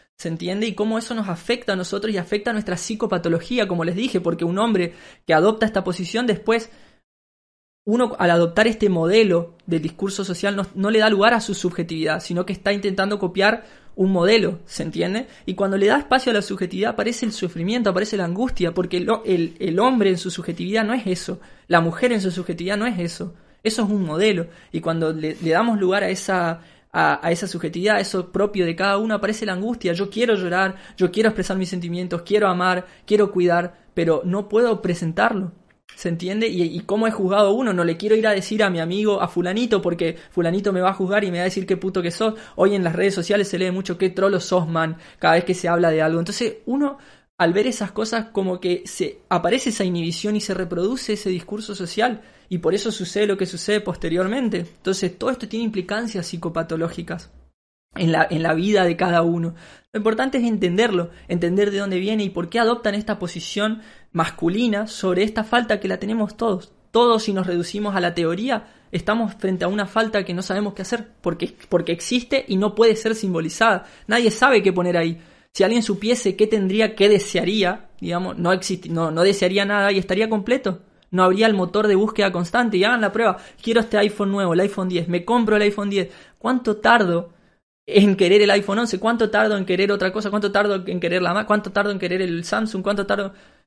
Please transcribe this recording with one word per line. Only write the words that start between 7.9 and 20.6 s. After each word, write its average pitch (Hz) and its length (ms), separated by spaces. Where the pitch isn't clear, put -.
al 175 100
adoptar 170 380
este 220 220
modelo 180 760
del 165 160
discurso 190 420
social 196 320
no, 196 200
no 196 160
le 220 80
da 214 100
lugar 214 240
a 226 80
su 202 140
subjetividad, 165 640
sino 175 260
que 196 80
está 202 180
intentando 202 460
copiar 196 480
un 190 160
modelo, 190 540
¿se - 180
entiende? 180 420
Y 185 80
cuando 196 220
le 196 100
da 254 100
espacio 262 340
a 214 40
la 202 80
subjetividad 190 480
aparece 226 340
el 214 60
sufrimiento, 196 580
aparece 196 260
la 185 100
angustia, 180 460
porque 180 260
el, 180 120
el, 170 340
el 180 200
hombre 220 320
en 175 80
su 185 100
subjetividad 180 560